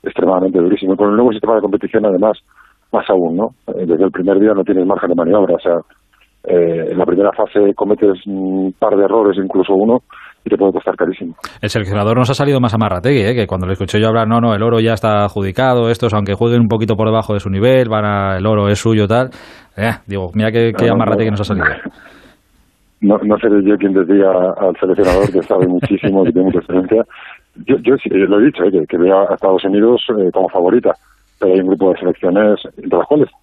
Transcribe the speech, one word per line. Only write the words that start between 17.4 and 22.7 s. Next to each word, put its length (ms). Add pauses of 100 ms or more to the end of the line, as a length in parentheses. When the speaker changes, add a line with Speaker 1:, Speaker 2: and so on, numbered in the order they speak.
Speaker 2:
su 80
nivel, 400
van 160
a, 320
el 100
oro 220
es 100
suyo", 260
tal. 260 (440)
Eh, 160 (160)
digo, 260
mira 160
qué, 260
qué 100
Speaker 1:
No, 60
no, 40
Speaker 2:
amarrategui 340
Speaker 1:
no. 20
Speaker 2:
nos 100
ha 20
salido. 240 (1300)